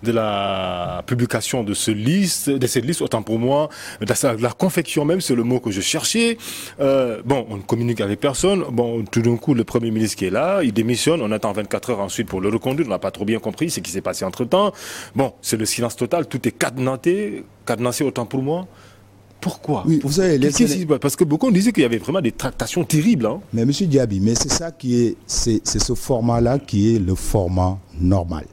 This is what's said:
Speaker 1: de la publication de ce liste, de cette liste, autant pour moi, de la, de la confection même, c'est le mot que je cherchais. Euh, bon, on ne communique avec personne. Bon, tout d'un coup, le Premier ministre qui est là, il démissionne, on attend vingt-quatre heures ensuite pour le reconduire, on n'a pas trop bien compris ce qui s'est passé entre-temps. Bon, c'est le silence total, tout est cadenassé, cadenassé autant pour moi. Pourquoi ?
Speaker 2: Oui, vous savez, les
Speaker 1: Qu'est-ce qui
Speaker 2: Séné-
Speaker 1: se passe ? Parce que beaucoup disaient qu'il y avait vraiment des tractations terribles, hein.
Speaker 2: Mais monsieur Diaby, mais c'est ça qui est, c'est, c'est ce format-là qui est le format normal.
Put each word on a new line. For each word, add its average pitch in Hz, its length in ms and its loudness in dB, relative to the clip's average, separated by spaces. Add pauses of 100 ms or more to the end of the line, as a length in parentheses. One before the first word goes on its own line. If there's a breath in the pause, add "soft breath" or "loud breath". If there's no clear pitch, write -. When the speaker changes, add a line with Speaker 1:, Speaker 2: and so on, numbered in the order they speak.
Speaker 1:
de 113 80 0
la 95 960 -2
publication 120 560 -2
de 101 100 -2
ce - 180 -2
liste, 147 580 0
de 127 180 0
cette 120 180 0
liste, - 160 -2
autant 117 220 -2
pour 110 160 0
moi, 143 300 2 (320 loud breath)
de 220 40 -4
la, 135 300 2
de 110 80 -4
la 120 80 2
confection 165 540 0
même, 170 160 2
c'est 127 140 2
le 120 80 2
mot 123 180 2
que 113 100 -4
je 95 80 -2
cherchais. 226 580 0 (440 loud breath)
Euh, 131 420 2
bon, 123 260 0
on 107 60 -6
ne 98 60 -6
communique 117 400 0
avec 101 180 0
personne. 175 500 2
Bon, 117 360 0
tout - 160 0
d'un 117 160 4
coup, 147 160 0
le 113 100 2
Premier 117 280 0
ministre 110 260 0
qui - 80 -2
est 92 40 0
là, 165 320 0
il 120 120 2
démissionne, 120 480 2
on 107 100 -2
attend 107 220 -2
vingt-quatre 104 380 -4
heures 104 100 -2
ensuite 98 260 -4
pour 92 140 -4
le 98 80 0
reconduire, 131 380 0
on 107 40 -2
n'a 90 80 -2
pas 95 120 -4
trop - 120 -6
bien 107 160 0
compris 110 300 -4
ce - 100 -6
qui 85 120 -10
s'est 92 100 -6
passé 92 240 -4
entre-temps. 120 320 0 (580 loud breath)
Bon, 135 260 0
c'est - 160 -2
le 110 80 0
silence 117 300 -2
total, 117 320 -2
tout 127 200 -4
est 110 40 0
cadenassé, 160 920 -2 (200)
cadenassé 120 400 -2
autant 127 220 -2
pour 135 160 -4
moi. 165 240 -4 (720 loud breath)
Pourquoi ? - 460 -4
Speaker 2:
Oui, 156 180 4
vous 139 100 -2
savez, 180 240 4
les 135 100 4
Speaker 1:
Qu'est-ce 143 100 0
qui 240 100 6
Speaker 2:
Séné- 147 140 0
Speaker 1:
se 165 60 -4
passe ? 147 120 2
Parce 143 160 0
que - 80 4
beaucoup 165 280 2
disaient 202 200 4
qu'il 160 120 4
y - 20 6
avait 117 140 2
vraiment 180 220 -2
des 117 100 2
tractations - 520 -4
terribles, 156 440 4
hein. 139 120 -2 (140)
Speaker 2:
Mais 117 120 2
monsieur 143 200 2
Diaby, 127 340 2
mais 107 160 4
c'est 135 160 -2
ça 165 200 -4
qui 123 300 0
est, 113 140 2 (120)
c'est, - 360 0
c'est - 160 -4
ce 120 140 0
format-là 117 680 0
qui 110 360 2
est 110 40 2
le 92 160 0
format 92 640 0 (220)
normal. 87 540 0